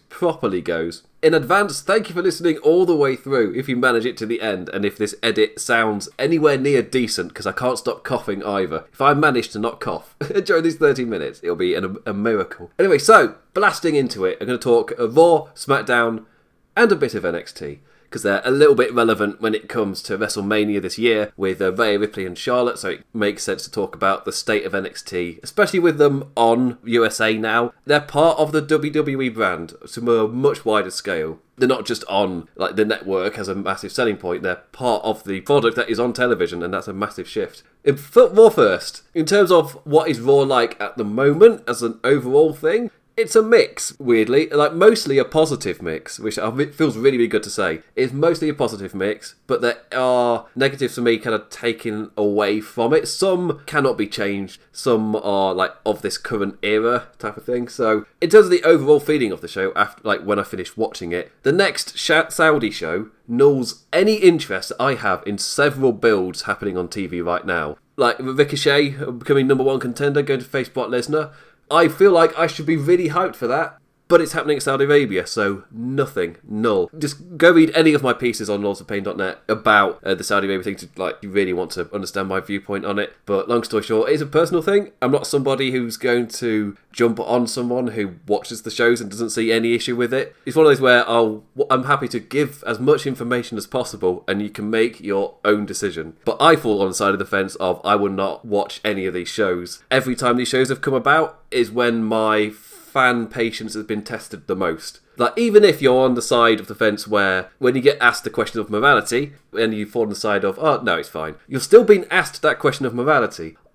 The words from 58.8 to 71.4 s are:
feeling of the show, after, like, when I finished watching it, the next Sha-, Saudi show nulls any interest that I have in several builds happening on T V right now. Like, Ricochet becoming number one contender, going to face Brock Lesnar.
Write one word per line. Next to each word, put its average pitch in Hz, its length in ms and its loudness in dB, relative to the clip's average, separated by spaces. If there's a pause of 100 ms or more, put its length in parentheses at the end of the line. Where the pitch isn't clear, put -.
feeling 143 320 0
of 87 100 -10
the 85 60 -12
show, 95 280 -4
after, - 320 -4
like, 101 140 -2
when 101 160 -2
I 98 60 -2
finished 92 340 -12
watching 92 340 -6
it, 87 200 -6 (100)
the 135 100 0
next 175 460 0
Sha-, 160 320 0
Saudi 151 400 2
show 90 380 -6 (200)
nulls 131 640 2
any 202 260 2
interest 165 520 2
that - 100 -8
I 131 140 0
have 101 320 -4
in 101 140 -6
several 139 520 0
builds 95 520 0
happening 101 340 -4
on 90 100 -2
T 95 200 -8
V 87 140 -6
right 87 260 -4
now. 80 300 -4 (180)
Like, 117 240 2
Ricochet 143 720 0
becoming 139 560 0
number 135 160 4
one 135 160 2
contender, 143 420 -2
going 139 200 -2
to 120 40 -12
face 127 240 -6
Brock 120 200 -6
Lesnar. 147 420 -2 (380)